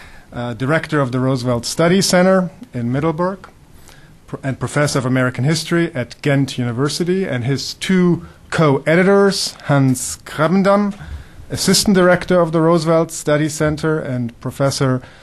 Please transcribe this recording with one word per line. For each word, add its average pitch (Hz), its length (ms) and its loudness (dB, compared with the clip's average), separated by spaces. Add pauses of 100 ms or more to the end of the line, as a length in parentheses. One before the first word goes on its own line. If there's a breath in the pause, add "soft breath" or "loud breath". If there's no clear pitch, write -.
(320 loud breath)
uh, 120 220 -8
Director 151 460 -2
of 127 120 -2
the 131 80 -2
Roosevelt 127 460 -2
Study 175 340 2
Center 185 500 2 (220)
in 120 180 -4
Middelburg, 165 600 -4 (760 loud breath)
pr-, - 160 -12
and 135 160 -6
Professor 143 400 -2
of 123 60 -2
American 127 400 0
History 165 500 -2
at 120 280 -8
Ghent 139 340 0
University, 147 680 -2
and 123 200 -4
his 131 300 -4
two 180 520 0 (220 loud breath)
co-editors, 180 1040 2 (120)
Hans 135 600 0
Krabbendam, 196 760 0 (520 loud breath)
Assistant 190 440 2
Director 180 460 4
of 160 120 0
the 165 100 2
Roosevelt 165 480 2
Study 151 400 -2
Center, 156 480 -2
and 123 420 -6
Professor 131 600 -2 (200 loud breath)